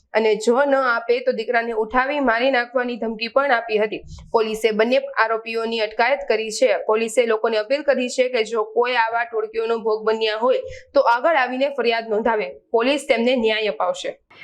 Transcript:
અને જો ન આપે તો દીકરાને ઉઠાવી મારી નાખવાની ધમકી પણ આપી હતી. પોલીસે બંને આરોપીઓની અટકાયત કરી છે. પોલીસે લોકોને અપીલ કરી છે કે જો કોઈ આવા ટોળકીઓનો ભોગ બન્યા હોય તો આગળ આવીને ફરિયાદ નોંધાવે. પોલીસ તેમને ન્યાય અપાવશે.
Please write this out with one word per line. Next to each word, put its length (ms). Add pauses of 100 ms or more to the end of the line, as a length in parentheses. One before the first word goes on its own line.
(160)
અને 200
જો 300
ન 100
આપે 460
તો 120
દીકરાને 400
ઉઠાવી 480
મારી 300
નાખવાની 460
ધમકી 320
પણ 220
આપી 280
હતી. 260 (280)
પોલીસે 380
બંને 280
આરોપીઓની 840
અટકાયત 380 (100)
કરી 220
છે. 260
પોલીસે 500
લોકોને 300
અપીલ 260
કરી 260
છે 200
કે 160
જો 200
કોઈ 300
આવા 300
ટોળકીઓનો 540
ભોગ 260
બન્યા 320
હોય 220 (360)
તો 60
આગળ 360
આવીને 320
ફરિયાદ 400
નોંધાવે. 520 (100)
પોલીસ 380
તેમને 280
ન્યાય 300
અપાવશે. 540 (240)